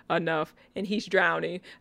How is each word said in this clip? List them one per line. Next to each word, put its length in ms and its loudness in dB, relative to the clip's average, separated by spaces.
enough, 440 0
and 100 -4
he's 200 -2
drowning. 540 2